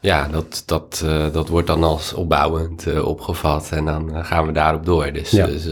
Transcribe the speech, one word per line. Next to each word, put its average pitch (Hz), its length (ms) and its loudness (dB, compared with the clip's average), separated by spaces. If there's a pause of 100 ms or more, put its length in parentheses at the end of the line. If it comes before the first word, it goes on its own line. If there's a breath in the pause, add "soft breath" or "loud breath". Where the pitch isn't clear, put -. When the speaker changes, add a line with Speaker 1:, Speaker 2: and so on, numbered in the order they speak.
Speaker 1:
ja, 80 280 2
dat, 78 380 -4
dat, - 380 -4
eh, 78 280 2
dat 78 160 -2
wordt 85 180 2
dan 82 180 2
als 78 300 0
opbouwend, 82 720 0
eh, 78 200 0
opgevat 76 640 -2
en 78 120 -2
dan, 78 300 -4
eh, 82 100 -4
gaan 82 220 0
we 78 60 -2
daarop 78 340 2
door. 82 260 2
Dus, 73 180 -6
Speaker 2:
Ja. 98 160 6
Speaker 1:
dus 80 260 -2